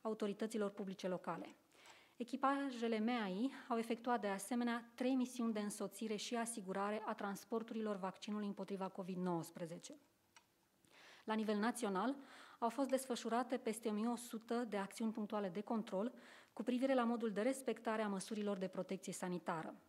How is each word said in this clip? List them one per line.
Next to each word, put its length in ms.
autorităților 680
publice 380
locale. 480
Echipajele 800
meai 540
au 100
efectuat 420
de 60
asemenea 680
trei 200
misiuni 380
de 80
însoțire 560
și 200
asigurare 680
a 100
transporturilor 840
vaccinului 500
împotriva 420
covid 280
nouăsprezece. 800
La 100
nivel 240
național, 580
au 100
fost 200
desfășurate 680
peste 320
o 40
mie 160
o 80
sută 380
de 80
acțiuni 360
punctuale 360
de 120
control 520
cu 100
privire 320
la 100
modul 260
de 100
respectare 600
a 60
măsurilor 480
de 100
protecție 460
sanitară. 640